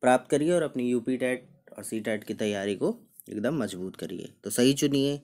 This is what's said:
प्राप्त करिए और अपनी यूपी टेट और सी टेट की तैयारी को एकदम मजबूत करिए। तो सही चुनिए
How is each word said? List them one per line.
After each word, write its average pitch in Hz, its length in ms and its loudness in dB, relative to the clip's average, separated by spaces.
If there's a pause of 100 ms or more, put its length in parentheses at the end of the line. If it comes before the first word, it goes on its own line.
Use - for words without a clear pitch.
प्राप्त 127 260 4
करिए 151 220 2
और 170 120 4
अपनी 127 260 -2
यूपी 123 280 0
टेट 127 300 -2 (300)
और 104 60 -12
सी 110 160 -6
टेट 110 240 -4
की 110 120 -6
तैयारी 101 400 -2
को 170 200 -2 (340)
एकदम 113 280 -2
मजबूत 92 380 -4
करिए। 87 380 -10 (100)
तो 101 60 -8
सही 123 260 6
चुनिए 143 480 0